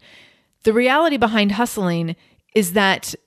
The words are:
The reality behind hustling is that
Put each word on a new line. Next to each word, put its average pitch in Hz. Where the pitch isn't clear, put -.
The 220
reality 269
behind 214
hustling 180
is 190
that 196